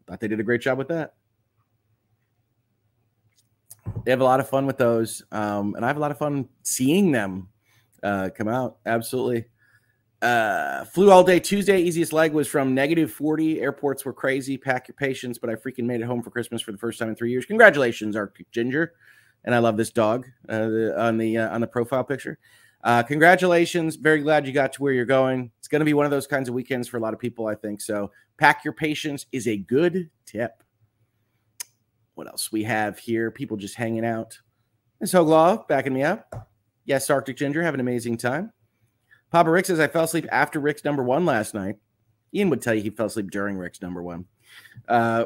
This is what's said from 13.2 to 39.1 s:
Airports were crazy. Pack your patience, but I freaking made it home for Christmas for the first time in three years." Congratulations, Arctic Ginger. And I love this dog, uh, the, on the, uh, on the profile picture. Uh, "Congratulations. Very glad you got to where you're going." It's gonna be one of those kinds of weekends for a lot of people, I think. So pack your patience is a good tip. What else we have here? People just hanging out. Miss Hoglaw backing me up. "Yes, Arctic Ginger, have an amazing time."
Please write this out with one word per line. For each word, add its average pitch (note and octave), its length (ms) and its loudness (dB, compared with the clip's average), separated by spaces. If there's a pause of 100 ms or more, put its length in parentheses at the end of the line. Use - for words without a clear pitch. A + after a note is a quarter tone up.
Airports C3+ 460 -4
were B2 80 -8
crazy. C3+ 420 -4
Pack B2+ 320 -4
your - 60 -18
patience, C3 420 -4
but A#2 140 -6
I A2+ 40 -4
freaking A#2+ 300 -6
made A#2+ 160 -2
it A2+ 40 -4
home A#2+ 180 -4
for G#2 80 -12
Christmas A#2 320 -6
for A2+ 100 -10
the G2 60 -12
first A#2 200 -6
time A2 120 -4
in G#2+ 40 -6
three A#2 160 -4
years." B2+ 140 -4
Congratulations, C3+ 720 4
Arctic G2+ 340 -8
Ginger. C3 440 -2 (500)
And A#2+ 100 0
I A#2+ 40 4
love A2+ 180 2
this A2 140 0
dog, A#2 360 0 (220)
uh, A2 200 -2
the, A2 300 -2
on A2+ 200 2
the, A2+ 180 0
uh, A2 180 -2
on A#2 60 -2
the A#2 60 -2
profile B2 360 -2
picture. C#3 360 -8 (440)
Uh, A#2+ 200 2
"Congratulations. E3+ 960 4
Very D#3 240 2
glad D3 260 0
you C3 60 -6
got C3+ 200 0
to C3+ 100 -10
where C#3 120 0
you're B2 100 0
going." C3 540 2
It's - 100 -20
gonna D3+ 160 0
be D3+ 100 2
one D3 120 2
of C#3+ 40 0
those C#3 160 -2
kinds C3+ 220 -2
of B2 60 -4
weekends B2 340 -4
for - 80 -8
a A#2 40 -4
lot A2 120 -2
of G#2+ 80 -10
people, A#2 260 -6
I G#2+ 80 -4
think. G#2 260 -8
So G#2 300 -6 (280)
pack D3 260 2
your D#3 80 -6
patience D3+ 600 -6
is B2 160 -6
a A2 80 0
good D#3+ 520 0 (160)
tip. - 380 -8 (1500)
What D#2 120 -16
else - 240 -10
we A2 140 -2
have G#2+ 340 -2
here? A2+ 320 -4
People A2 280 -10
just G2 160 -12
hanging A2+ 300 -4
out. A2+ 340 -6 (600)
Miss F#3+ 120 -6
Hoglaw E3 560 4
backing C3+ 240 0
me C3 100 -2
up. - 460 -6 (360)
"Yes, C3+ 260 -2
Arctic C3+ 260 -2
Ginger, D3 260 -2
have E3 120 -2
an C3 60 -4
amazing A#2+ 360 -2
time." C#3+ 360 -4 (800)